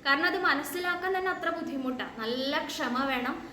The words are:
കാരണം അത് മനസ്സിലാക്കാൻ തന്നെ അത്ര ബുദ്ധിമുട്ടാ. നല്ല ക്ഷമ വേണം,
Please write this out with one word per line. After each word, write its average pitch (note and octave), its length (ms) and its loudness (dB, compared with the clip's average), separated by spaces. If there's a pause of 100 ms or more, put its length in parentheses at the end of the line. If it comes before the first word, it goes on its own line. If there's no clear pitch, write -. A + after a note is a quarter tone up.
കാരണം D4 200 4
അത് F#4 160 2
മനസ്സിലാക്കാൻ F4+ 760 0
തന്നെ F#4 140 0
അത്ര E4 180 0
ബുദ്ധിമുട്ടാ. C4 680 -4
നല്ല C4 480 0
ക്ഷമ C4 400 0
വേണം, C4 480 -2